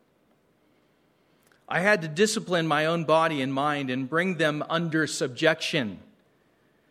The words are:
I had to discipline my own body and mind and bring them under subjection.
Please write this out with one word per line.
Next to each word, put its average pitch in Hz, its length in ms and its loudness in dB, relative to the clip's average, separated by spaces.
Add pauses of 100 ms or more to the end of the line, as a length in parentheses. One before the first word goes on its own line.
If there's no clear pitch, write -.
(1700)
I 160 140 -2
had 202 200 4
to 160 60 -6
discipline 170 600 0
my 151 180 2
own 165 200 0
body 160 360 2
and 135 120 -2
mind 143 360 -2
and 127 200 -4
bring 175 280 -2
them 151 320 0
under 160 380 0
subjection. 139 920 -2 (920)